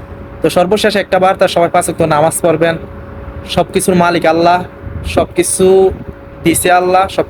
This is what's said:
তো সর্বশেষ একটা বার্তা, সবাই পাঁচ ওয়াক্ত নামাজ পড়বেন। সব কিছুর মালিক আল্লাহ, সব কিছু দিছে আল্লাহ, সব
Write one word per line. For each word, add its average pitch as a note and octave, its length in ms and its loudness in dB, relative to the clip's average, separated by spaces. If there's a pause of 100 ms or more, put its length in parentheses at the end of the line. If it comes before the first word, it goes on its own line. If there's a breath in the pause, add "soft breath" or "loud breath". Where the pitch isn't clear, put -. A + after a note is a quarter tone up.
(420 loud breath)
তো D#3 80 2
সর্বশেষ G3+ 460 0
একটা F#3 220 0
বার্তা, F#3 300 2
সবাই E3+ 200 0
পাঁচ F3 180 0
ওয়াক্ত E3+ 160 -2
নামাজ D#3 400 2
পড়বেন। E3 320 2 (760)
সব F3 240 0
কিছুর F#3 220 0
মালিক F3 320 2
আল্লাহ, E3+ 320 4 (460)
সব E3 320 -2
কিছু F#3+ 540 4 (540)
দিছে E3+ 280 2
আল্লাহ, F#3 360 2
সব E3 220 -4